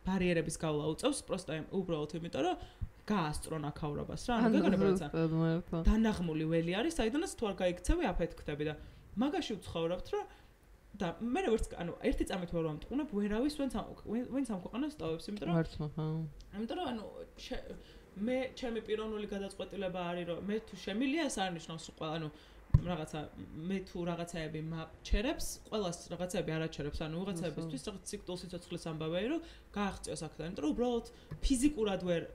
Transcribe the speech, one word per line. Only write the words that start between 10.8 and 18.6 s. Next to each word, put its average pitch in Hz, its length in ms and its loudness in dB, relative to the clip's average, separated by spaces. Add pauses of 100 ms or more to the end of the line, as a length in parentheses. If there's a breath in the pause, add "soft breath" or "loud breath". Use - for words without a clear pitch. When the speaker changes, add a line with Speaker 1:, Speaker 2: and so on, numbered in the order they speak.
Speaker 1:
და 170 260 -2
მე 240 240 0
რა 339 80 2
ვერც, 220 220 4
ანუ 170 260 -4
ერთი 277 260 2
წამით 185 280 -4
ვერ 170 120 2
ვამტყუნებ, 185 460 -2
ვერავის, 208 460 2
ვენც 269 180 0
ამ, 202 120 -2 (120)
ვენ-, 240 300 -2
ვენც 262 200 0
ამ 196 120 -2
ქვეყანას 247 360 -4
ტოვებს, 160 300 -2
იმიტომ 202 220 -4
რომ 170 80 4
Speaker 2:
მართლა, 160 300 2
ხო. 156 180 -2 (440)
Speaker 1:
იმიტომ 220 280 -4
რომ, 359 120 -2
ანუ, 226 160 -4 (300)
შე-, - 300 -8 (500 loud breath)
მე, 226 220 0 (160)
ჩემი 233 280 -4